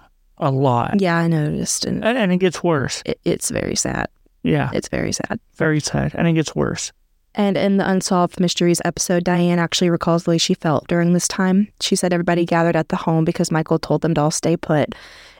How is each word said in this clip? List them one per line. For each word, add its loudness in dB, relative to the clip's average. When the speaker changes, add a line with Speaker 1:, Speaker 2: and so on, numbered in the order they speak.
Speaker 1:
A -2
lot. 0
Speaker 2:
Yeah, 2
I 2
noticed. -2
And -2
Speaker 1:
And, 0
and 0
it 4
gets 0
worse. -2
Speaker 2:
it, -4
it's -2
very -4
sad. -4
Speaker 1:
Yeah. 0
Speaker 2:
It's -4
very -4
sad. -6
Speaker 1:
Very 0
sad. -4
And 0
it 4
gets -2
worse. -4
Speaker 2:
And 0
in 2
the 0
Unsolved 0
Mysteries 2
episode, 0
Diane 2
actually 0
recalls 2
the 0
way 4
she 0
felt -2
during 2
this 0
time. 2
She 0
said 0
everybody 0
gathered 2
at 0
the -2
home 0
because 0
Michael 0
told 0
them 0
to 2
all 2
stay 0
put 0